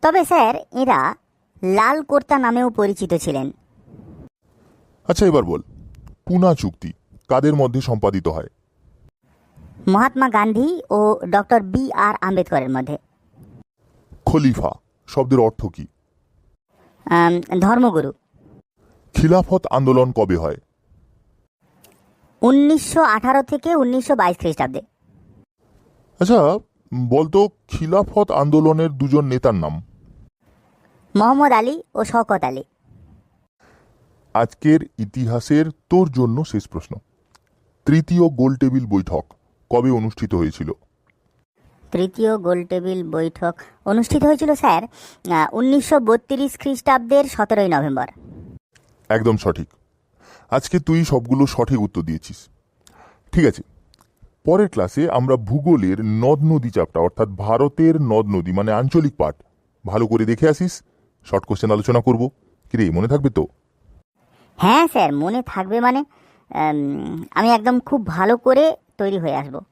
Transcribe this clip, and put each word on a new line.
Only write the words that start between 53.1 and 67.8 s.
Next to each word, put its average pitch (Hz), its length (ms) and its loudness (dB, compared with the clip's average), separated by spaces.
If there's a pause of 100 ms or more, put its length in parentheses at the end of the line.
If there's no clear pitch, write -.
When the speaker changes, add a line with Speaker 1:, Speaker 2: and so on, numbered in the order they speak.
Speaker 2:
ঠিক - 140 4
আছে, - 160 0 (840)
পরের 190 240 2
ক্লাসে 143 420 -2
আমরা 127 260 0
ভূগোলের 113 680 0
নদ 113 380 0
নদী 151 280 0
চ্যাপ্টার, 82 320 -2
অর্থাৎ 101 260 0
ভারতের 135 760 0
নদ 110 240 0
নদী 92 260 -2
মানে 104 200 -2
আঞ্চলিক 135 440 0
পাঠ, 76 180 -2 (520)
ভালো 110 200 0
করে 110 180 0
দেখে 117 240 0
আসিস। 175 340 -2 (420)
শর্ট - 200 -2
কোশ্চেন 107 260 -4
আলোচনা 107 300 0
করব। 123 300 0 (400)
কিরে, 107 200 0
মনে 90 180 -2
থাকবে 139 220 0
তো? 78 160 -4 (1120)
Speaker 1:
হ্যাঁ 285 300 2
স্যার, 185 260 0
মনে 180 340 -4
থাকবে 196 340 -6
মানে, 254 240 0 (500)
আম, 147 760 -6
আমি 220 200 0
একদম 240 300 0